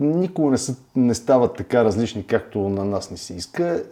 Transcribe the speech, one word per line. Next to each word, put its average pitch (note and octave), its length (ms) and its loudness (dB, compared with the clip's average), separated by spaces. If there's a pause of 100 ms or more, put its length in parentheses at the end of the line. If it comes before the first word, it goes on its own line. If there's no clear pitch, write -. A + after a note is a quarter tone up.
никога D#3+ 500 0
не C3 80 2
са, C3 180 -6 (200)
не B2 180 4
стават B2 420 2
така A#2+ 280 2
различни, A2 420 0
както - 320 -2
на G2 260 -2
нас G2+ 260 -4
не F2 60 -14
се - 180 -14
иска. E3+ 580 -4